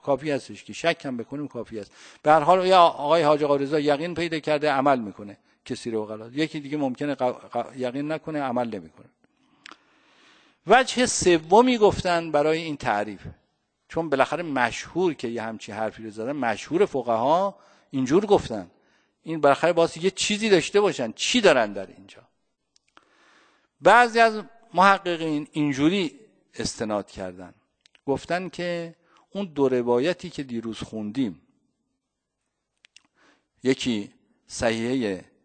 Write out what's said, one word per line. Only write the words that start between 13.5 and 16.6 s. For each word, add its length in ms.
چون 220
بالاخره 320
مشهور 720
که 140
یه 140
همچین 320
حرفی 280
رو 80
زدن، 220
مشهور 540